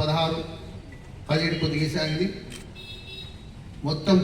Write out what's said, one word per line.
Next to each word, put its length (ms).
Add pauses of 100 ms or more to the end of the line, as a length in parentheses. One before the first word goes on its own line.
పదహారు, 380 (920)
పదిహేడు 320
కొద్దిగా 220
వేసాగింది, 420 (1600)
మొత్తం 360